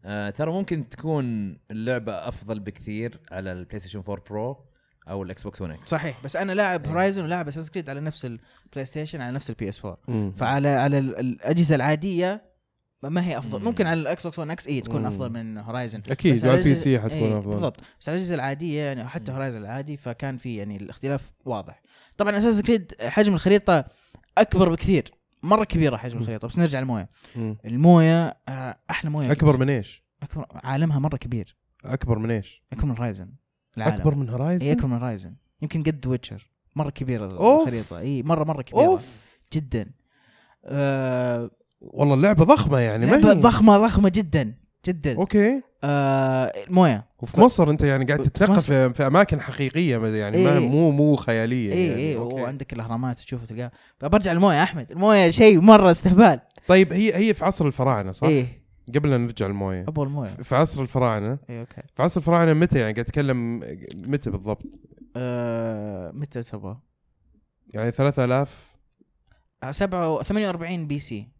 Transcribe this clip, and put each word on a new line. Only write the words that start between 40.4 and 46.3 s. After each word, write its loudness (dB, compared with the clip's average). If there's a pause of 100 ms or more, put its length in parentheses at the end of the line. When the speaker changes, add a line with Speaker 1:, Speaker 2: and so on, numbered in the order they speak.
Speaker 2:
آه، -2 (320)
Speaker 3:
والله 2
اللعبة 6
ضخمة 4
يعني، 0
ما 4
Speaker 2:
لعبة 8
Speaker 3:
هي 8
Speaker 2:
ضخمة، 8
ضخمة 4
جدا، -2 (320)
جدا. -4
Speaker 3:
أوكي. 2 (220)
Speaker 2:
آه، 0